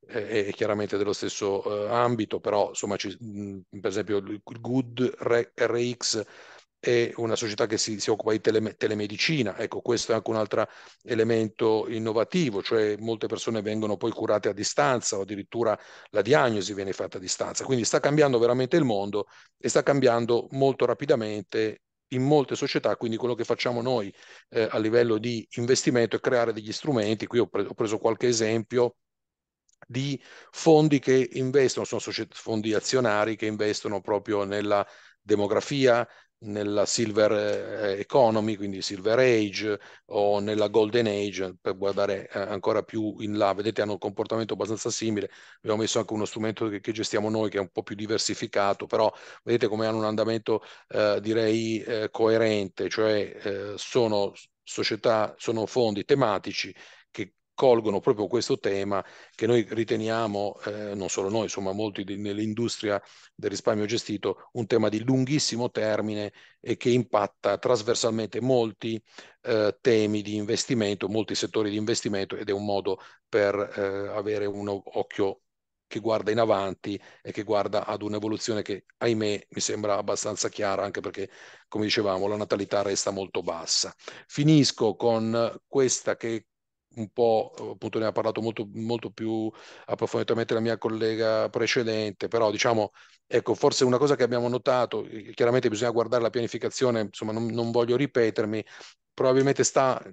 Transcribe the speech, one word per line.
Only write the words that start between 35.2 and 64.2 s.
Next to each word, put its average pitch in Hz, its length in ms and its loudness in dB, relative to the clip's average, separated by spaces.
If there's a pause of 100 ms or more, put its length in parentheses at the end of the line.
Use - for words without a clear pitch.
demografia, 107 840 4 (340)
nella 104 460 0
silver, 107 460 2
eh, 104 640 -2
economy, 110 560 2
quindi 98 260 -6
silver 101 380 0
age, 107 600 2 (260)
o 104 320 2
nella 104 300 0
golden 110 400 4
age, 98 520 -4
per 95 160 -4
guardare, 98 520 -2
eh, - 100 -8
ancora 101 460 -2
più 107 340 -4
in 104 180 -6
là. 101 180 4
Vedete, 104 280 -2
hanno 104 120 -2
un 90 40 -8
comportamento 107 560 -4
abbastanza 104 340 -4
simile. 110 420 -4 (260)
Abbiamo 110 240 -2
messo 110 180 0
anche 110 140 -4
uno 107 140 -2
strumento 110 420 -4
che, 101 100 -6
che 110 140 -6
gestiamo 107 360 -2
noi, 110 220 0
che 101 80 -4
è - 20 0
un 92 100 -4
po' 107 120 -6
più 101 140 -10
diversificato, 101 880 -2
però 110 260 2 (300)
vedete 117 240 0
come 110 220 0
hanno 110 100 -2
un 110 60 -2
andamento, 110 580 0 (240)
eh, 104 340 2
direi, 110 600 0
eh, 107 260 -4
coerente, 110 800 2
cioè, 107 540 0
eh, 101 320 -6
sono 104 580 0 (300)
società, 110 760 0
sono 110 280 -2
fondi 107 380 0
tematici 104 680 0 (380)
che 98 220 -10 (260)
colgono 113 400 4
proprio 104 300 2
questo 117 320 0
tema 98 440 -2 (300)
che 113 140 0
noi 117 200 4
riteniamo, 110 960 -2
eh, 104 300 -6
non 95 140 -4
solo 95 200 -2
noi, 110 160 0
insomma 95 280 -4
molti 104 320 -6
di, 98 120 -8
nell'industria 107 880 -2 (320)
del 104 160 -4
risparmio 104 340 0
gestito, 104 680 -4